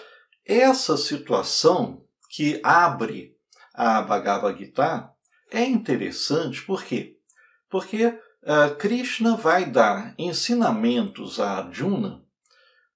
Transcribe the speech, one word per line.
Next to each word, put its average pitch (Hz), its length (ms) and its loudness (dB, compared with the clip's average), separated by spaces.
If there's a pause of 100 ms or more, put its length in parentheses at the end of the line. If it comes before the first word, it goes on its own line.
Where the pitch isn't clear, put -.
(440)
essa 254 540 4
situação 139 1080 0 (280)
que 151 320 -2
abre 131 720 2 (380)
a 113 260 2
Bhagavad 98 560 -2
Gita 131 540 -4 (400)
é 226 120 0
interessante, 156 1000 -2
por 190 200 -6
quê? - 360 -8 (500)
Porque, 220 500 -2 (240)
eh, 147 260 4 (100)
Krishna 233 560 0
vai 170 340 2
dar 110 480 2
ensinamentos 123 1200 -2
a 104 200 -2
Arjuna, 127 680 -4 (720)